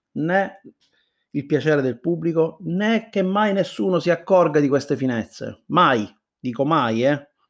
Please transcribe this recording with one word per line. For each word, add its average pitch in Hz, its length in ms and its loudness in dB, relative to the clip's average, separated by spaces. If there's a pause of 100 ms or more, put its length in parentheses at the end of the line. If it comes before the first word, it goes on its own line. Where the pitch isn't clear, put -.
(140)
né 185 480 -2 (680)
il 143 140 -6
piacere 147 360 2
del 127 180 -2
pubblico, 165 640 -2
né 214 480 -2
che 196 120 -2
mai 202 300 0
nessuno 185 480 -2
si 170 100 0
accorga 165 500 2
di 143 80 2
queste 139 280 0
finezze. 120 680 -6
Mai, 139 420 2 (300)
dico 123 260 -4
mai, 127 400 0
eh? 143 260 0 (200)